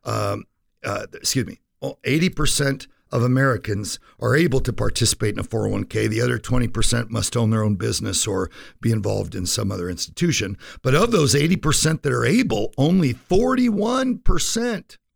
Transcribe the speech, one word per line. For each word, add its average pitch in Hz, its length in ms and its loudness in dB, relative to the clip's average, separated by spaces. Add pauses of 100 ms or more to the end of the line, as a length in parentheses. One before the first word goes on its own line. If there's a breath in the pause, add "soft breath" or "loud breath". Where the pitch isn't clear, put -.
um, 107 400 -4 (400)
uh, - 300 -6
excuse - 320 -2
me, - 140 -16 (220)
o-, 135 220 -8
eighty 160 240 2
percent 139 580 0 (240)
of 120 120 0
Americans 120 760 0 (220 soft breath)
are 120 160 2
able 170 240 4
to - 100 0
participate 110 600 0
in 107 80 -6
a - 20 -4
four 104 240 -4
oh 101 40 -2
one 104 140 -2
K. 110 240 -2
The 110 120 -2
other 123 180 0
twenty 120 300 0
percent 117 420 2
must - 280 -2
own 113 100 2
their 110 160 2
own 104 120 2
business 107 500 -2
or 95 240 -2 (320 loud breath)
be 113 100 2
involved 101 420 -2
in 92 120 -6
some 101 260 -2
other 90 160 -6
institution. 101 720 -4 (240 loud breath)
But 131 120 2
of 233 160 4
those 160 240 4
eighty 160 220 2
percent 151 460 0
that 139 100 -2
are 117 140 0
able, 127 500 0
only 151 380 4
forty-one 247 1040 0
percent - 800 0 (180)